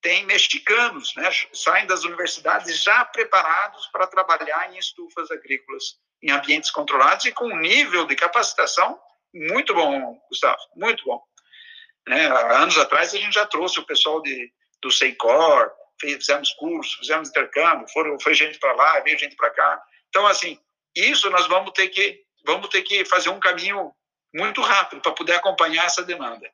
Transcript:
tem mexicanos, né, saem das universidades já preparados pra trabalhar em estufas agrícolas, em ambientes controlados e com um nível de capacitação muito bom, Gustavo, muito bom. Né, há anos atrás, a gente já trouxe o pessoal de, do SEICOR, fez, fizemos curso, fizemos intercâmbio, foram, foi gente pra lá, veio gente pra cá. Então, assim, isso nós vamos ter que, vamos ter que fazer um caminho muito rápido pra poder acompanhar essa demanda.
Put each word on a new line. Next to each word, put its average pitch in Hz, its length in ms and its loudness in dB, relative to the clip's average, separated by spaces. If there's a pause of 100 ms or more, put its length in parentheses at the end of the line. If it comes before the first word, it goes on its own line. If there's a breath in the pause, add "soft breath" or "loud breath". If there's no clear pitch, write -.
tem 180 240 0
mexicanos, 202 880 0
né, - 140 -2 (240)
saem 190 340 0
das 180 180 -2
universidades 170 800 -4
já 240 220 4
preparados 190 840 0
pra 185 180 -2
trabalhar 175 680 -2
em 185 60 -18
estufas 170 520 -10
agrícolas, 139 680 -10 (260)
em - 80 -4
ambientes 143 400 -2
controlados 170 560 2
e 240 60 -2
com 247 140 -6
um 175 120 -6
nível 175 480 0
de 139 100 -2
capacitação 214 840 0 (360)
muito 190 400 -2
bom, 139 440 0 (100)
Gustavo, - 300 0 (160)
muito 220 300 -2
bom. - 180 -4 (880 loud breath)
Né, 143 200 2
há 123 340 4
anos 165 160 2
atrás, - 360 2
a 202 40 -2
gente - 160 -4
já 208 120 2
trouxe 175 320 -4
o - 80 -8
pessoal 151 360 0
de, 127 280 -8 (320)
do 131 80 -4
SEICOR, 131 800 4 (280)
fez, 143 180 -6
fizemos 143 360 0
curso, 160 460 -6
fizemos 151 320 -4
intercâmbio, 147 580 0
foram, 151 320 -2
foi 156 140 2
gente 151 240 2
pra 131 160 2
lá, 151 260 4
veio 147 180 -2
gente 143 180 -6
pra 117 120 0
cá. - 340 0 (280 soft breath)
Então, 202 160 2
assim, 175 320 0 (360)
isso 202 360 2
nós 180 160 2
vamos 190 260 0
ter 190 160 0
que, 196 320 -2 (240)
vamos 190 240 -2
ter 185 140 0
que 190 240 -2
fazer 180 240 2
um 196 100 -8
caminho 190 500 -2 (440)
muito 208 260 -4
rápido 196 400 0
pra - 120 0
poder 170 240 0
acompanhar 170 500 0
essa 175 180 -2
demanda. 123 500 -10